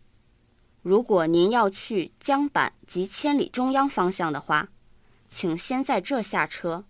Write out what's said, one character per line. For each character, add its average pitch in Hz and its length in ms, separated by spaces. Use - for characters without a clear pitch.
如 190 200
果 196 260
您 170 240
要 233 180
去 196 500
江 285 300
坂 143 240
及 185 200
千 285 320
里 - 120
中 254 220
央 269 160
方 185 240
向 165 200
的 143 100
话， 156 260
请 170 280
先 254 240
在 247 200
这 262 200
下 180 240
车 175 440